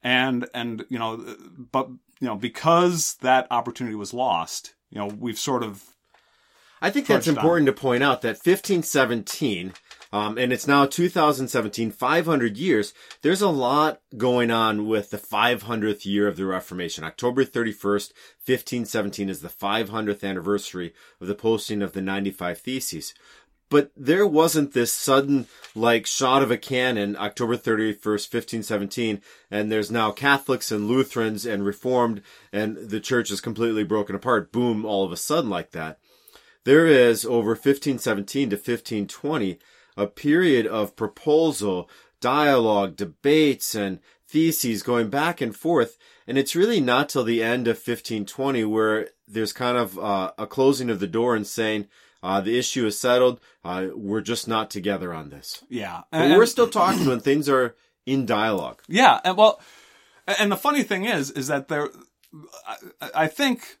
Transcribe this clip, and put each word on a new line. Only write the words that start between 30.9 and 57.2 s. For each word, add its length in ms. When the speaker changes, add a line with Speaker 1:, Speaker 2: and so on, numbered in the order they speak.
Speaker 2:
and 180
Reformed, 560
and 240
the 240
church 300
is 100
completely 440
broken 300
apart, 380
boom, 320
all 180
of 100
a 40
sudden 320
like 220
that. 280
There 220
is, 400
over 280
fifteen 440
seventeen 500
to 80
fifteen 500
twenty, 520
a 100
period 600
of 300
proposal, 920
dialogue, 760
debates, 800
and 260
theses 560
going 280
back 300
and 140
forth. 420
And 120
it's 180
really 240
not 280
till 160
the 180
end 260
of 100
fifteen 460
twenty 400
where 440
there's 240
kind 240
of, 220
uh, 400
a 80
closing 440
of 100
the 60
door 300
and 100
saying, 400
uh, 180
"The 180
issue 280
is 120
settled. 420
Uh, 300
we're 280
just 260
not 220
together 420
on 180
this." 380
Speaker 1:
Yeah. 420
Speaker 2:
But 120
Speaker 1:
And, 100
Speaker 2:
we're 100
Speaker 1:
and 60
Speaker 2:
still 200
talking 380
when 140